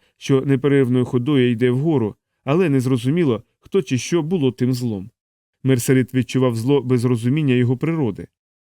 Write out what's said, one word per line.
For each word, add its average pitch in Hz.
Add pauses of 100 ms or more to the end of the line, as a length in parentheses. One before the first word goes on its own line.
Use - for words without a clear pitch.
(180)
що 135
непреривною 135
ходою 123
йде 123
вгору, 131 (280)
але 165
незрозуміло, 131 (160)
хто -
чи 135
що 170
було 151
тим 127
злом. 117 (540)
Мерсерит 131
відчував 127
зло 127
без 123
розуміння 127
його 123
природи. 139 (400)